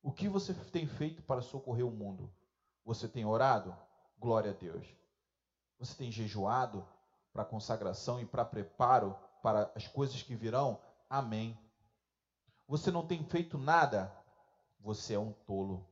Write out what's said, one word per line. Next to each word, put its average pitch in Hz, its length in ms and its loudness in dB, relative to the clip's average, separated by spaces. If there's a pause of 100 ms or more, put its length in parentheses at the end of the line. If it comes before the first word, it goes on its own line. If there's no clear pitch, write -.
O 139 100 -4
que 196 160 -2
você 190 260 0
tem 165 320 -4
feito 156 380 -4
para 127 180 -2
socorrer 123 440 -2
o 120 60 0
mundo? 98 380 -8 (540)
Você 113 240 -4
tem 113 180 -4
orado? 110 500 4 (440)
Glória 113 320 2
a - 20 -4
Deus. 82 320 -8 (920)
Você - 160 -10
tem 123 160 -8
jejuado 107 760 0 (440)
para - 140 -4
consagração 110 760 -2
e 117 60 -6
para 120 180 0
preparo 110 760 4 (240)
para 107 340 4
as 110 120 -8
coisas 135 340 -2
que 127 140 -8
virão? 117 460 0 (280)
Amém. 113 480 -2 (1120)
Você 156 240 0
não 170 140 0
tem 170 180 -2
feito 170 340 -2
nada? 131 560 4 (680)
Você 104 340 -4
é 101 60 2
um 107 120 -4
tolo. 95 600 -6